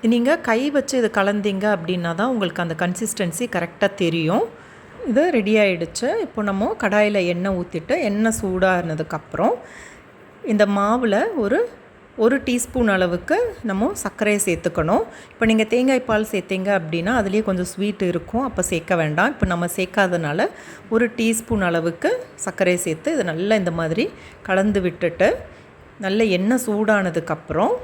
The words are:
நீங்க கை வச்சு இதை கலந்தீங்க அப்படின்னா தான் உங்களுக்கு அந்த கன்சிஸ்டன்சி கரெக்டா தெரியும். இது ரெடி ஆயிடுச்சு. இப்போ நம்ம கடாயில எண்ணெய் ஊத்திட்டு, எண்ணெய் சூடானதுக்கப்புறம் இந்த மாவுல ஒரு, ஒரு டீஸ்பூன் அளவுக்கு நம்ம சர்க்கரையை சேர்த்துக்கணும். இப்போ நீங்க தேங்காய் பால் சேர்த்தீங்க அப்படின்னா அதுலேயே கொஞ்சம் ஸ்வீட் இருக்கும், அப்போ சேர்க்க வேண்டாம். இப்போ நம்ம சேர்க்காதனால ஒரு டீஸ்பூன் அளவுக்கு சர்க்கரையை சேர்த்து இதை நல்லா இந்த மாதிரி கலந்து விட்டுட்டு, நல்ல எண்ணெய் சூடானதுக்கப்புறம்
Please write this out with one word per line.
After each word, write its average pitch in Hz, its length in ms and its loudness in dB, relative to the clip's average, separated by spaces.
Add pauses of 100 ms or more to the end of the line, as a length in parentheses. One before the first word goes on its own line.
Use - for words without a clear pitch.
நீங்க 240 360 4
கை 254 320 0
வச்சு 269 280 0
இதை 220 140 2
கலந்தீங்க 202 640 0
அப்படின்னா 170 380 -4
தான் 208 140 0
உங்களுக்கு 202 340 -2
அந்த 165 160 -4
கன்சிஸ்டன்சி 180 760 -2
கரெக்டா 175 380 -2
தெரியும். 170 500 0 (640)
இது 285 220 4
ரெடி 220 260 2
ஆயிடுச்சு. 202 640 2
இப்போ 233 220 -4
நம்ம 208 380 0
கடாயில 208 460 2
எண்ணெய் 175 260 0
ஊத்திட்டு, 180 500 -4
எண்ணெய் 214 300 0 (100)
சூடானதுக்கப்புறம் 180 1080 0 (920)
இந்த 214 200 4
மாவுல 208 580 2 (120)
ஒரு, 285 320 2 (480)
ஒரு 240 220 4
டீஸ்பூன் 247 480 0
அளவுக்கு 196 760 0
நம்ம 208 320 0
சர்க்கரையை 208 500 -2
சேர்த்துக்கணும். 170 580 0 (280)
இப்போ - 160 -2
நீங்க 220 180 4
தேங்காய் 254 360 2
பால் 220 300 0
சேர்த்தீங்க 190 500 0
அப்படின்னா 165 400 -2
அதுலேயே 202 220 0
கொஞ்சம் 185 220 0
ஸ்வீட் 202 380 -4
இருக்கும், 180 400 -2
அப்போ 190 200 -4
சேர்க்க 175 340 -2
வேண்டாம். 160 300 2
இப்போ 254 200 0
நம்ம 175 200 -2
சேர்க்காதனால 180 840 0 (420)
ஒரு 226 260 2
டீஸ்பூன் 226 440 -2
அளவுக்கு 170 720 0
சர்க்கரையை 180 480 0
சேர்த்து 160 300 -4
இதை 269 120 0
நல்லா 180 300 0
இந்த 185 160 0
மாதிரி 170 400 -2 (320)
கலந்து 196 380 2
விட்டுட்டு, 180 560 0 (640)
நல்ல 202 260 0
எண்ணெய் 208 420 2
சூடானதுக்கப்புறம் 196 1040 0 (120)